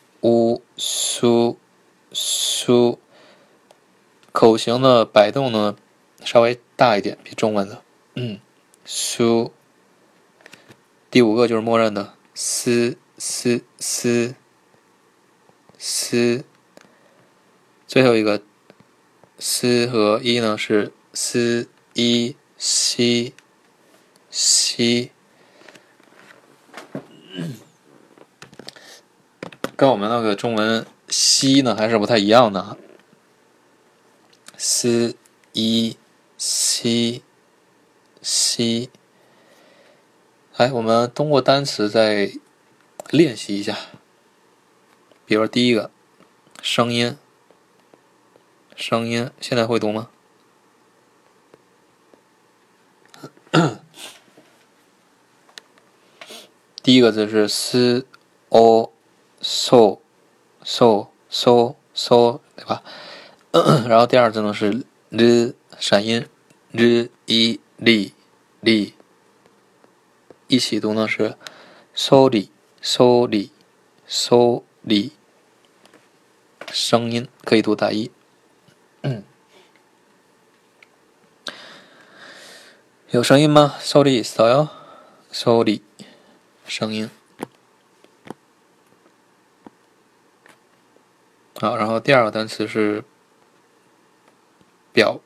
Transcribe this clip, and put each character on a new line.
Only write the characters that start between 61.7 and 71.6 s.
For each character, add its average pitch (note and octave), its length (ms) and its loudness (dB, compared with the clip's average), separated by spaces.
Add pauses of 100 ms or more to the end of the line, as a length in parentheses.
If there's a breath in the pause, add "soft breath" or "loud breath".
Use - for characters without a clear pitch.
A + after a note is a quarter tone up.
搜， A#2+ 480 2 (160)
对 - 80 -20
吧？ - 180 -6 (720 loud breath)
<clears throat> D#3+ 340 2
然 A#2 120 4
后 A#2+ 80 6
第 B2+ 100 0
二 A#2 160 4
字 G#2+ 80 -6
呢 G#2 140 -2
是 G#2+ 320 -4 (240)
日， A#2 440 2 (240)
闪 G2+ 280 -2
音， A#2 200 -4 (440)
日、 A#2 400 2 (160)
一、 A2+ 340 0 (160)
里、 G#2+ 380 0 (460)
里。 G#2+ 340 0 (1500)
一 B2+ 120 2
起 A2 220 -4
读 G#2+ 140 -4
呢 A2 120 -2
是 A2 300 -4 (580 loud breath)